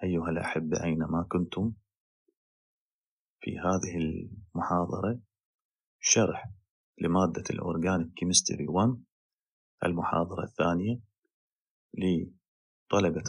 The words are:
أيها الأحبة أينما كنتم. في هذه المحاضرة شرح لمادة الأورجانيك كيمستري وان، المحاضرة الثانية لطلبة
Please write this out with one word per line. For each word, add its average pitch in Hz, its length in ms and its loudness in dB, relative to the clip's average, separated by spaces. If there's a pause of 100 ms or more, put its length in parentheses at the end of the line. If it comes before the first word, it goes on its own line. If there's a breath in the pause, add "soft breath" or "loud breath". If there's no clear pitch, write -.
أيها 85 260 0
الأحبة 82 560 -2
أينما 80 460 0
كنتم. 90 420 0 (1700)
في 58 180 -6
هذه 90 380 0
المحاضرة 87 1200 -2 (800)
شرح - 500 2 (480)
لمادة 85 520 2
الأورجانيك 85 600 -2
كيمستري 82 560 0
وان، 113 340 2 (840)
المحاضرة 85 600 0
الثانية 87 560 0 (920)
لطلبة - 1300 0